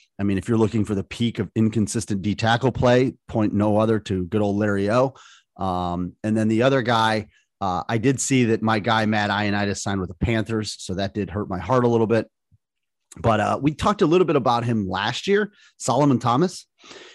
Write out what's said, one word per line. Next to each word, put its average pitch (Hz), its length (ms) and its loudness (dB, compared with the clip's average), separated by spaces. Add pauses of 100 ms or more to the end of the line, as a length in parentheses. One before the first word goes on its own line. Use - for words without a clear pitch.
(200)
I 98 40 -6
mean, 101 140 0
if 92 100 -6
you're 113 120 2
looking 107 260 2
for 107 80 -4
the 95 100 -2
peak - 360 -4
of 95 160 -4
inconsistent 110 680 0
D 101 140 -2
tackle 117 360 2
play, 127 440 2 (120)
point 107 260 0
no 104 240 2
other 110 240 2
to 92 240 -4
good 104 160 -2
old 101 160 0
Larry 101 340 0
O. 127 240 2 (420)
Um, 90 560 -4 (100)
and 110 140 0
then 110 100 2
the 110 140 2
other 135 220 2
guy, 110 440 0 (340)
uh, 90 280 -2
I 117 80 0
did 127 240 0
see 131 240 2
that 110 160 2
my 110 160 2
guy 110 300 0
Matt 104 240 0
Ioannidis 101 460 -2
signed 98 240 -4
with 90 80 -6
the 95 60 -16
Panthers, 110 640 -2
so - 180 -10
that 98 200 -4
did 101 160 -4
hurt 104 180 -6
my 92 80 -6
heart 123 260 0
a 120 40 4
little 113 180 2
bit. 110 240 0 (880)
But, 107 220 2
uh, 104 200 0
we 151 140 0
talked 208 300 0
a - 20 4
little 175 200 4
bit 127 100 2
about 120 300 0
him 110 220 -2
last 98 400 -4
year, 202 240 0 (260)
Solomon 131 420 2
Thomas. 127 480 0 (480)